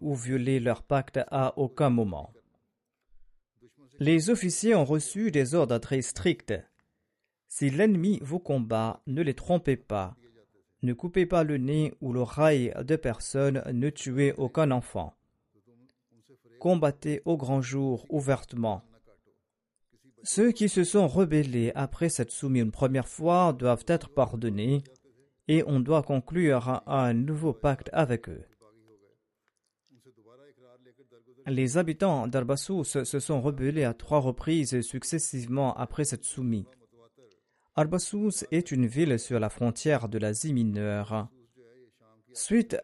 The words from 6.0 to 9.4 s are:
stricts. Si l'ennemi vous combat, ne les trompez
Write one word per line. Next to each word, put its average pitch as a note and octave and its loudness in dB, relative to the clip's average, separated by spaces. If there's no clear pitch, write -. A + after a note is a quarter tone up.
stricts. - -2
Si - -2
l'ennemi F#3 2
vous D3+ -4
combat, A2+ -2
ne C#3+ -2
les C#3 0
trompez E3 0